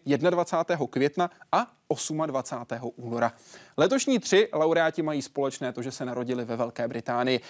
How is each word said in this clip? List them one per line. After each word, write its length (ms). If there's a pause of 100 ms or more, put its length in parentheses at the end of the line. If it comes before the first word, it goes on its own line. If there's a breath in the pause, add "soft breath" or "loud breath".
jednadvacátého 840
května 420 (220 loud breath)
a 200 (160)
osmadvacátého 1000
února. 440 (440 loud breath)
Letošní 420
tři 340
laureáti 480
mají 200
společné 520
to, 80
že 100
se 140
narodili 400
ve 100
Velké 320
Británii. 520 (100)